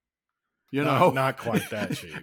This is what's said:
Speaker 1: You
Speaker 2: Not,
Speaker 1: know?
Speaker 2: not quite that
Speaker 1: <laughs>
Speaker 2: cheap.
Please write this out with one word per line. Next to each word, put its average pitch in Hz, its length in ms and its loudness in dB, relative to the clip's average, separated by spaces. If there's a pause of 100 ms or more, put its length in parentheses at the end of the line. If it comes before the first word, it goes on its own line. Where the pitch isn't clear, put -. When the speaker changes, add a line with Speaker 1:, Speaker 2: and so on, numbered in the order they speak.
(720)
Speaker 1:
You 139 120 0
Speaker 2:
Not, 143 160 2
Speaker 1:
know? 180 120 8
Speaker 2:
not 131 260 0
quite 110 340 -2
that 104 220 -4
Speaker 1:
<laughs> - 40 -6
Speaker 2:
cheap. - 240 -14